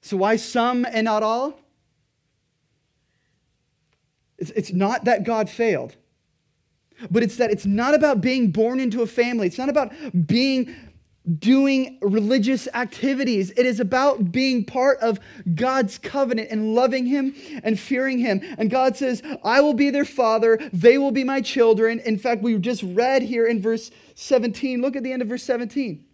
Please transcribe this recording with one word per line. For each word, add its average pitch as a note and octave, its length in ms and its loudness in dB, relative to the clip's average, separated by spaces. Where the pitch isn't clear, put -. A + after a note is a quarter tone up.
So - 160 -8
why G3+ 200 2
some B3 480 -2
and A#3 200 -2
not A3 180 0
all? A#3+ 380 -4
It's, D#3 120 -8
it's - 220 -6
not G3 320 0
that A3+ 200 2
God A3 260 -2
failed, D#3+ 460 -2
but G#3+ 120 2
it's - 140 -2
that A#3 140 0
it's G3+ 160 -4
not A#3 280 2
about D4 260 4
being B3+ 300 2
born A3+ 300 0
into A#3+ 220 -2
a A3+ 40 0
family. A#3+ 400 0
It's F3 120 -4
not C4 100 -4
about C4 240 0
being, B3+ 480 0
doing C4 640 2
religious G#3+ 680 0
activities. B3 800 -2
It B3 160 2
is A#3 140 0
about B3 500 0
being B3+ 340 0
part C4+ 360 0
of A3+ 180 0
God's B3 440 -2
covenant A#3+ 520 -4
and A3 240 -2
loving B3+ 320 2
him C4+ 280 0
and A3 140 0
fearing C4 400 -2
him. A3 220 0
And A3 120 0
God C4 260 2
says, B3+ 260 -2
"I A#3+ 180 4
will D4 140 4
be C#4+ 160 2
their C#4 140 0
father. A3+ 540 2
They A#3 260 6
will C#4 120 2
be C4 140 -2
my C4+ 160 -2
children." A3+ 600 2
In A3 160 -2
fact, A3+ 260 -2
we A3+ 160 0
just G#3+ 240 -2
read A#3+ 400 0
here A#3 240 0
in A3+ 140 0
verse A3+ 300 -4
seventeen. B3 680 -2
Look C4 140 -2
at C4+ 80 -6
the B3+ 100 -6
end B3+ 80 -4
of A#3 80 -4
verse B3 140 -6
seventeen. A#3+ 720 -6